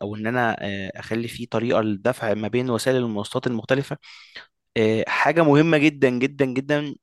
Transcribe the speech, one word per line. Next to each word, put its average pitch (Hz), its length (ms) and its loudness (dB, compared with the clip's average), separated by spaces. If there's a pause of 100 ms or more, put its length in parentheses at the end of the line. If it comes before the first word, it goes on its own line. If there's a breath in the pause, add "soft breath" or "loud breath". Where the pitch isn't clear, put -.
او 104 140 -6
ان 107 120 -6
انا، 120 320 0
آه، 98 360 -6
اخلي 117 320 -6
في 117 180 -12
طريقه 113 360 0
للدفع 107 520 -2
ما 107 140 -2
بين 123 220 -2
وسائل 127 280 0
المواصلات 117 500 -4
المختلفه، 131 500 -2 (800 loud breath)
آه، 110 300 2
حاجه 160 360 2
مهمه 156 340 6
جدًا 143 320 4
جدًا 135 360 0
جدًا 139 580 -2